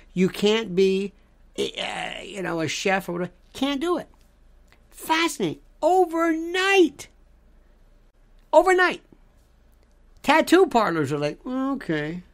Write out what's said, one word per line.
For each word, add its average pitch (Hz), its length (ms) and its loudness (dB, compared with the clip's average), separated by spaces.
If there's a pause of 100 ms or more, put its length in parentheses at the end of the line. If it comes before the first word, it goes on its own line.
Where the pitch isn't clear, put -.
(140)
you 180 160 2
can't 208 460 0
be, 190 380 0 (440)
uh, - 680 -8
you 196 200 -12
know, 165 160 -4
a 160 80 -4
chef 190 420 -4
or 175 40 -8
whatever. 180 180 -8 (220)
Can't 269 280 -4
do 339 160 -2
it. - 100 -12 (840)
Fascinating. 320 680 -2 (200)
Overnight. 339 1300 2 (1400)
Overnight. 359 500 4 (1200)
Tattoo 320 460 4
parlors 165 440 0
are 151 60 -4
like, 147 260 -6
"Okay." 180 800 -4 (120)